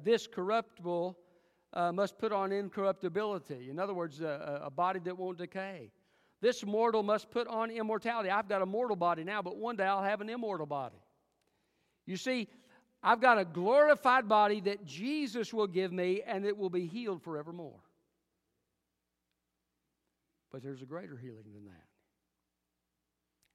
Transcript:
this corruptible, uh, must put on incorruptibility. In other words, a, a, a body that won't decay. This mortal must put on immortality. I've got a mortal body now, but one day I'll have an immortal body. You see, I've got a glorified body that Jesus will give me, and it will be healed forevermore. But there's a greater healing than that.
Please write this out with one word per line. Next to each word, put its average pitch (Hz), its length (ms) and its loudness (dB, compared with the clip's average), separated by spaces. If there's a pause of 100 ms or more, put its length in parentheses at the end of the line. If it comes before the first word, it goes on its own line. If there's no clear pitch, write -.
this 214 240 2
corruptible, 180 880 -4 (560)
uh, 175 200 0
must 190 240 0
put 220 160 -2
on 196 180 0
incorruptibility. 190 1200 -2
In 147 100 -8
other 196 140 -2
words, 165 260 -6
a, 151 440 -6
a, 143 40 -8
a - 20 -8
body 180 360 0
that 180 120 -6
won't 185 200 -6
decay. 180 540 -10 (500)
This 240 240 2
mortal 220 380 4
must 208 280 0
put 240 160 -2
on 226 240 -2
immortality. 220 580 -2
I've 202 200 2
got 196 120 2
a 185 40 2
mortal 214 320 0
body 170 260 2
now, 202 180 -2
but 185 140 -6
one 220 220 -4
day 190 80 2
I'll 196 180 2
have 202 160 0
an 214 100 -8
immortal 214 360 -4
body. 135 340 -6 (1080)
You 180 120 -6
see, 254 320 -2 (540)
I've 226 160 6
got 233 200 8
a 190 60 2
glorified 247 840 6
body 208 320 6
that 202 240 -4
Jesus 226 680 -4
will 214 140 2
give 180 240 0
me, 185 340 0
and 196 200 -4
it 208 100 0
will 196 140 -2
be 175 160 -2
healed 196 380 -6
forevermore. 160 560 -10 (2750)
But 135 100 -14
there's 131 200 -12
a 131 40 -16
greater 156 320 -12
healing 110 360 -18
than 104 120 -20
that. 87 220 -20 (1700)